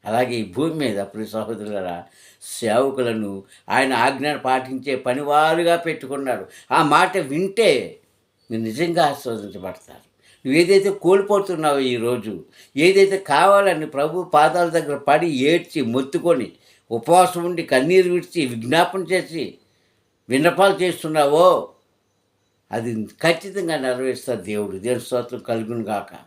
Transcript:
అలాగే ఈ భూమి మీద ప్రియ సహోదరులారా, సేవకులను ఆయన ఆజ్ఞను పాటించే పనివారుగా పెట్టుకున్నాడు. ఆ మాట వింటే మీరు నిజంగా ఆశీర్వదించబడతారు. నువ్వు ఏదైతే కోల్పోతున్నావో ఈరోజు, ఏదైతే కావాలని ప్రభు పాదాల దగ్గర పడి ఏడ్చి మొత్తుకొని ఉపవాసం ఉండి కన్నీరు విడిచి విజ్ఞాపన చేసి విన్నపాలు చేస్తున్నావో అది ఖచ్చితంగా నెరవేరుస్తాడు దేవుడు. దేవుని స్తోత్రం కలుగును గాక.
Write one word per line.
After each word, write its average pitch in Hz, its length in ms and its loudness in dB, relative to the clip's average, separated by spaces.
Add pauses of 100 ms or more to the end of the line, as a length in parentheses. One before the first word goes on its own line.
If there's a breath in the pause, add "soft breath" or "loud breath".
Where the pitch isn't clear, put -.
అలాగే 117 300 0
ఈ 101 180 -6
భూమి 156 200 -4
మీద 127 240 -4
ప్రియ 104 280 -8
సహోదరులారా, 104 760 -8 (380 soft breath)
సేవకులను 113 1000 -2 (260 soft breath)
ఆయన 131 240 0
ఆజ్ఞను 135 460 0
పాటించే 131 560 -2
పనివారుగా 151 800 2
పెట్టుకున్నాడు. 139 720 -6 (260 loud breath)
ఆ 151 120 4
మాట 170 340 4
వింటే 156 840 0 (520)
మీరు 113 100 -4
నిజంగా 160 440 -2
ఆశీర్వదించబడతారు. 101 1000 -8 (400 soft breath)
నువ్వు 139 160 2
ఏదైతే 190 280 4
కోల్పోతున్నావో 185 880 0
ఈరోజు, 117 680 -2 (320 soft breath)
ఏదైతే 196 400 4
కావాలని 180 680 4
ప్రభు 160 380 -4
పాదాల 165 460 2
దగ్గర 151 280 -2
పడి 156 300 2
ఏడ్చి 143 540 0
మొత్తుకొని 135 720 -2 (400 soft breath)
ఉపవాసం 175 540 2
ఉండి 170 180 -4
కన్నీరు 175 480 4
విడిచి 170 340 -2
విజ్ఞాపన 139 560 0
చేసి 165 560 -6 (720)
విన్నపాలు 170 540 2
చేస్తున్నావో 156 880 2 (1000)
అది 113 340 -6
ఖచ్చితంగా 170 720 -4
నెరవేరుస్తాడు 127 640 -4
దేవుడు. 101 360 -6
దేవుని 117 240 -4
స్తోత్రం 120 380 -6
కలుగును 113 440 -6
గాక. 101 260 -6 (180)